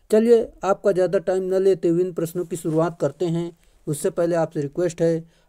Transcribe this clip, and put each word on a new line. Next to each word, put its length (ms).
चलिए, 420
आपका 280
ज़्यादा 260
टाइम 240
न 120
लेते 340
हुए 120
इन 120
प्रश्नों 320
की 120
शुरुआत 440
करते 240
हैं। 340
उससे 240
पहले 260
आपसे 260
रिक्वेस्ट 400
है, 460